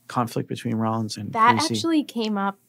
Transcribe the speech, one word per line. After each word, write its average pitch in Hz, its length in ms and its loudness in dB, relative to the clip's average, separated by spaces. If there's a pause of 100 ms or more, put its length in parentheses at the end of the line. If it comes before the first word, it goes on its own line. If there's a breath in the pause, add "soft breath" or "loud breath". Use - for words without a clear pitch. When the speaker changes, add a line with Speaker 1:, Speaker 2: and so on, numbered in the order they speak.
Speaker 1:
conflict 127 420 -2
between 117 280 -4
Rollins 110 420 -2
and 104 140 -8
Speaker 2:
That 226 260 6
Speaker 1:
Creasy? 302 160 0
Speaker 2:
actually 311 300 2
came 214 340 -4
up 196 180 -2 (120)